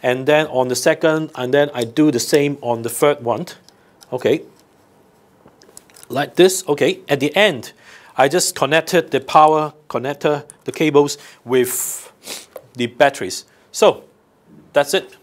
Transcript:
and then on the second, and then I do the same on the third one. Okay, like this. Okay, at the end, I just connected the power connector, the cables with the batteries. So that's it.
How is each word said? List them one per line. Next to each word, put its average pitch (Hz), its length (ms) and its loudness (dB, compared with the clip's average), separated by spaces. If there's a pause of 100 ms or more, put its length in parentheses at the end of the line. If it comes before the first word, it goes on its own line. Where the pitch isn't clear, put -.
and 131 260 -2
then 151 200 2
on 127 220 -2
the 123 80 -2
second, 156 580 0
and 127 180 -4
then 143 220 2
I 123 80 -4
do 147 300 2
the 117 80 0
same 143 420 0
on 117 200 -4
the 117 60 -6
third 147 360 0
one. 117 220 -4 (640)
Okay, 113 300 0 (1700)
like 143 280 -6
this. 185 320 2
Okay, 147 400 0
at 143 100 0
the 143 160 -2
end, 190 380 0 (440)
I 135 120 4
just 170 260 -2
connected 160 560 0
the 135 100 -2
power 156 540 4 (140)
connector, 147 600 -4 (160)
the - 80 -10
cables 143 460 2 (260)
with - 680 -2 (600)
the 120 120 -4
batteries. 135 580 -2 (280)
So - 320 2 (680)
that's 143 220 0
it. - 280 -6